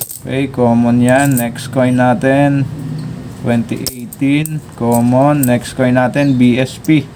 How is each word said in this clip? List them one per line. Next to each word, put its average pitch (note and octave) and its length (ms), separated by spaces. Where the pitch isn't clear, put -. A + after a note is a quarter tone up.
Okay, C3+ 240
common A#2+ 480
yan. B2+ 400
Next A#2+ 320
coin B2+ 320
natin, C3+ 640
twenty A#2 400
eighteen. - 160
Common. B2 680
Next A#2+ 280
coin B2+ 240
natin, B2+ 400
B B2 240
S - 160
P. D3+ 280